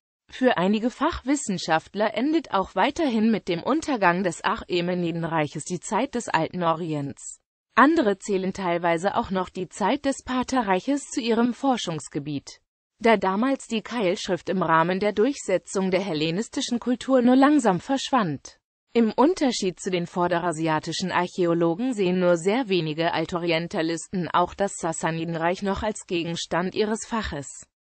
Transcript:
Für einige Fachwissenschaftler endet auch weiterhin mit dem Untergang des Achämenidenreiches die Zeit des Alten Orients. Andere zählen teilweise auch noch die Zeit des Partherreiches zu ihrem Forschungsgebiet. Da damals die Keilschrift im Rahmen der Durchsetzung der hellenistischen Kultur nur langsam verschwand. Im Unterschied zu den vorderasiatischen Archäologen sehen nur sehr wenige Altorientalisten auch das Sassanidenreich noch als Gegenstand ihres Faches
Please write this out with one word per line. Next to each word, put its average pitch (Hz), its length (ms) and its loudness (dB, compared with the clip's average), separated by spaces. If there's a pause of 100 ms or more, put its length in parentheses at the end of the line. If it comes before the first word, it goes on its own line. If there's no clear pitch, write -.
(300)
Für 247 280 2
einige 208 320 2
Fachwissenschaftler 208 1200 -2
endet 294 380 0
auch 190 220 0
weiterhin 226 560 2
mit 220 180 0
dem 170 140 -2
Untergang 202 640 0
des 170 200 -4
Achämenidenreiches 170 1200 -2
die 180 160 -6
Zeit 226 340 -2
des 240 140 -6
Alten 165 340 -2
Orients. 156 800 -4 (340)
Andere 254 440 4
zählen 185 340 -2
teilweise 175 640 0
auch 233 140 -2
noch 185 180 -2
die 180 220 -8
Zeit 214 340 -2
des 269 180 -2
Partherreiches 254 800 -2
zu - 180 -6
ihrem 233 320 2
Forschungsgebiet. 156 1080 -4 (380)
Da 226 180 6
damals 208 520 -2
die 226 120 -4
Keilschrift 190 680 -2
im 185 120 0
Rahmen 170 380 2
der 208 140 0
Durchsetzung 196 760 0
der 185 120 2
hellenistischen 190 760 -2
Kultur 254 440 2
nur 247 120 6
langsam 269 460 6
verschwand. 233 800 -2 (340)
Im 226 240 2
Unterschied 247 640 2
zu 202 100 -6
den 175 160 0
vorderasiatischen 170 1040 0
Archäologen 175 840 0
sehen 185 260 2
nur 175 160 4
sehr 202 320 0
wenige 165 460 0
Altorientalisten 165 1120 -2
auch 175 240 0
das 196 240 -2
Sassanidenreich 165 840 -4
noch 196 200 -2
als 214 240 -6
Gegenstand 170 680 -4
ihres 214 320 -2
Faches - 580 -8 (260)